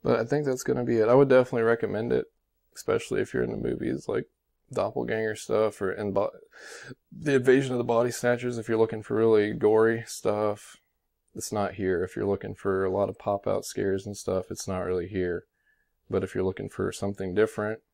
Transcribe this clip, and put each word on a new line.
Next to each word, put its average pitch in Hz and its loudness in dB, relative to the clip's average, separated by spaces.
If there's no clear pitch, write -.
But 120 2
I 117 0
think 143 0
that's 131 -2
gonna 127 0
be 120 2
it. 107 4
I 120 6
would 135 8
definitely 127 4
recommend 113 0
it, - 0
especially - -2
if - -4
you're 62 0
into - -4
movies - -4
like - -4
doppelganger 110 -2
stuff 107 0
or 95 -2
in 104 -4
bo-, 98 0
the 147 -2
Invasion 131 6
of 127 -2
the 120 -2
Body 120 2
Snatchers. 123 -2
If 113 -8
you're 113 0
looking 110 2
for 113 -4
really 107 4
gory 113 4
stuff, 104 -4
it's - -10
not 101 -2
here. 92 0
If - -8
you're 104 -2
looking 98 -4
for 95 -2
a 92 0
lot 101 0
of - -10
pop-out 101 -2
scares 98 -4
and 101 -10
stuff, 92 -4
it's - -10
not 92 -4
really 90 -2
here. 90 -4
But 98 -2
if - -8
you're 95 -2
looking 95 -4
for 98 -4
something 95 -6
different 110 0